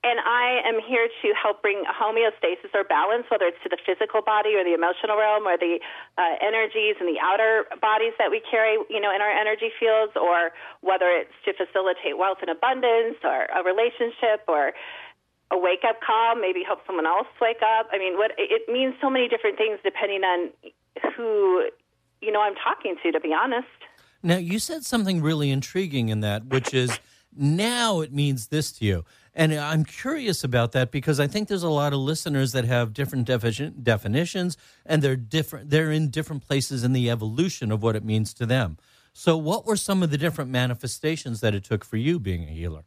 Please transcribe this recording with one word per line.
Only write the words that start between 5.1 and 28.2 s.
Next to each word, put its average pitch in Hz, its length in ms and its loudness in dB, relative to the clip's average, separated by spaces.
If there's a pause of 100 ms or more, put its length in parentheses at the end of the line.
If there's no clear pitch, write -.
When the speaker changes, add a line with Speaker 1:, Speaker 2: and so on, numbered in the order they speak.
Speaker 1:
realm 214 280 2
or 175 120 2
the, 170 200 0 (400)
uh, 165 240 2
energies 214 580 0
and 180 80 -2
the 160 140 0
outer 214 460 2 (140)
bodies 220 360 2
that 185 140 2
we 220 80 0
carry, 220 380 2 (120)
you 214 100 -4
know, 202 140 0
in 202 80 0
our 208 80 2
energy 214 400 0 (100)
fields, 220 360 2
or 170 380 2 (280)
whether 185 300 2
it's - 220 0 (120)
to 196 80 0
facilitate 185 640 -2
wealth 190 240 0
and 180 80 -6
abundance 233 760 2
or 135 300 0
a 185 80 0
relationship 226 880 0
or 160 260 2 (760)
a 190 60 0
wake-up 185 440 2
call, 226 340 2
maybe 185 280 -2
help 202 240 -4
someone 170 180 -2
else 185 220 2 (120)
wake 233 220 2
up. 220 300 2
I 196 80 -2
mean, 185 180 -2
what, 220 200 2
it 220 300 0
means 262 320 0
so 269 120 0
many 254 160 2
different 226 320 0
things 220 240 0
depending 196 400 -2
on 180 260 0 (680)
who, 202 540 2 (500)
you 214 120 -4
know, 208 100 2
I'm 202 140 0
talking 214 480 -4
to, 170 80 2
to 156 80 0
be 156 140 -2
honest. 247 340 0 (560)
Speaker 2:
Now, 175 140 4
you 180 200 -4
said 302 260 -6
something 190 380 0
really 147 300 0
intriguing 139 580 -2
in 107 120 -2
that, 107 240 -2
which 131 280 -2
is 123 260 0 (380)
now 202 640 2
it 139 100 -6
means 139 360 -2